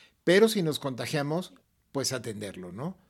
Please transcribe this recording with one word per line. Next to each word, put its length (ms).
pero 220
si 160
nos 160
contagiamos, 760
pues 220
atenderlo, 580
¿no? 280